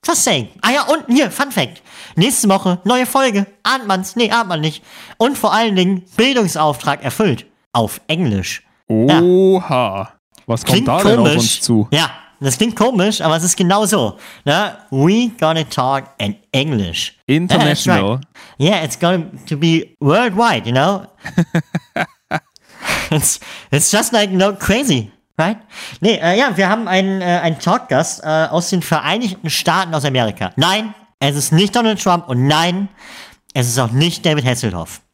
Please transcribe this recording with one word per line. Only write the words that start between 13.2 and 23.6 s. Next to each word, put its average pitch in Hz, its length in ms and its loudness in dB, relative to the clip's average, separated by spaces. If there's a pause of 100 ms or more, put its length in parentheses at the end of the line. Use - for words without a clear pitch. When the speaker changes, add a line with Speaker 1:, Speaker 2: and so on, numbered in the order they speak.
Speaker 1:
aber 160 160 2
es 160 60 -2
ist 180 120 0
genau 196 300 2
so. 160 320 0 (260)
Ne? 170 340 0 (140)
We 196 480 2
gonna 160 240 0
talk 135 400 -2 (140)
in - 180 -4 (160)
English. 127 680 -2 (100)
Speaker 2:
International. 156 680 2
Speaker 1:
Yeah, 101 220 0
that's - 80 -16 (320)
right. - 0 -
Yeah, 165 240 2
it's - 160 -8
going 170 480 -2
to 156 100 -6
be 165 420 0
worldwide, 185 680 2
you 120 60 -2
know? 170 380 0
Speaker 2:
<laughs> - 40 -20 (2000)
Speaker 1:
It's, - 280 0 (320)